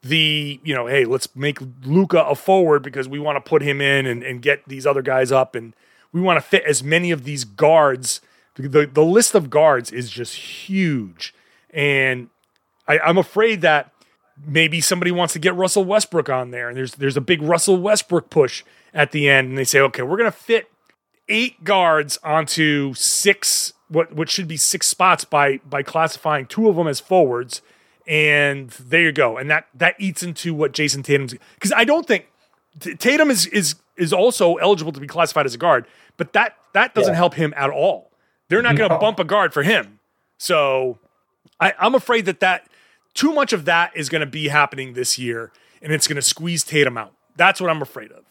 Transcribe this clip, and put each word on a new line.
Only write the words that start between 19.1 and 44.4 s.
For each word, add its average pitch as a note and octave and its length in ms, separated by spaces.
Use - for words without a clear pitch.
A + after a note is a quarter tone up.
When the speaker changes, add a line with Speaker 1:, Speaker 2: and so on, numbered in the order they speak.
Speaker 1:
the C#3+ 160
end, C3+ 220
and C3 80
they C3+ 60
say, C3+ 160
"Okay, C3 220
we're C#3 140
gonna A3 160
fit - 380
eight A3+ 340
guards E3 600
onto D3+ 720
six, - 800
what, E3 260
what D#3 160
should F3+ 180
be D#3+ 80
six - 320
spots F3+ 360
by, C#3+ 340
by C#3 240
classifying D#3 640
two A3 240
of F3 60
them E3 120
as C#3 120
forwards." C3 600
And D3 640
there B2+ 320
you D#3 100
go. C3 240
And C3+ 120
that, D#3 260
that E3+ 260
eats F#3 240
into F3 280
what D3 200
Jason C#3+ 320
Tatum's, C#3 320
'cause G3 160
I A3+ 80
don't D4 200
think G#3 220
T-, D#3 160
Tatum D4 340
is, A3 160
is, D#3+ 300
is E3+ 160
also F#3 440
eligible E3+ 340
to C#3 80
be C#3+ 80
classified D#3 400
as A#2+ 80
a A#2+ 40
guard, C3+ 280
but D#3+ 160
that, A3 240
that A3+ 200
doesn't G3+ 200
Speaker 2:
Yeah. E3 60
Speaker 1:
help F3 160
him D#3 220
at C#3 140
all. D3 400
They're A3 140
not A#3+ 120
gonna F3+ 200
Speaker 2:
No. E3 40
Speaker 1:
bump G#3 220
a F3+ 40
guard F#3 300
for D3 80
him. C#3 380
So C3 600
I, F#3 180
I'm A3+ 160
afraid A#3 300
that, F3+ 160
that F#3 260
too D#4 180
much C#4+ 200
of E3 140
that E3+ 280
is D3+ 140
gonna D#3 180
be D3+ 220